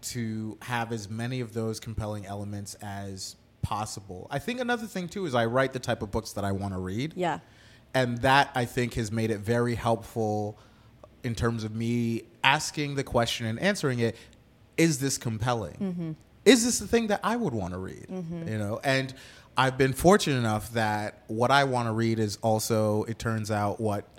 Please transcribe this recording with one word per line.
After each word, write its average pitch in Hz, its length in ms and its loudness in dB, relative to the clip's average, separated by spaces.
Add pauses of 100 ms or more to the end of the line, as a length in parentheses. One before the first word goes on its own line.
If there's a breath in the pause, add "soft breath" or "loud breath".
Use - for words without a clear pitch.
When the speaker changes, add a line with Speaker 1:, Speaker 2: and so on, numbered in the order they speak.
Speaker 1:
to 110 600 -6
have 117 300 -2
as 107 180 -6
many 120 300 -6
of 110 140 -6
those 113 260 -4
compelling 107 480 -8
elements 101 560 -8
as 98 520 -10 (280)
possible. 101 680 -6
I 139 80 -4
think 240 220 -4
another 240 260 -2
thing, 185 220 -6
too, 190 180 -6
is 139 80 -2
I 120 120 4
write 131 280 2
the 127 60 -6
type 117 240 -2
of 101 80 -6
books 113 220 -4
that 101 100 -4
I 98 80 0
wanna 98 280 -4
read. 107 360 -4
Speaker 2:
Yeah. 175 240 0 (560 loud breath)
Speaker 1:
And 120 240 2
that, 135 340 6
I 127 120 0
think, 120 300 -2
has 110 160 -2
made 113 200 2
it 101 80 -2
very 120 360 2
helpful 107 840 -2 (640 soft breath)
in 117 120 -4
terms 117 280 0
of 107 120 -6
me 117 480 0 (200)
asking 143 520 2
the 135 80 0
question 117 420 0
and 113 140 -4
answering 156 400 0
it, 113 160 2 (600 loud breath)
"Is 160 240 4
this 135 200 -2
compelling? 113 600 -2
Speaker 2:
Mm-hmm. 175 320 -4 (340)
Speaker 1:
Is 233 200 10
this 247 140 2
the 208 80 -6
thing 233 200 2
that 202 160 0
I 208 120 0
would 214 180 -2
wanna 90 240 -4
read?" - 320 -10
Speaker 2:
Mm-hmm. 170 380 -8
Speaker 1:
You 110 100 -2
know, 107 260 -4
and 135 300 0 (420 loud breath)
I've 131 220 4
been 135 160 6
fortunate 165 460 4
enough 107 340 0
that 107 540 0
what 117 240 2
I 139 140 6
wanna 120 280 0
read 113 240 2
is 104 240 0
also, 107 640 2
it 113 160 -6
turns 110 320 -2
out, 104 280 0
what 104 280 -2 (120)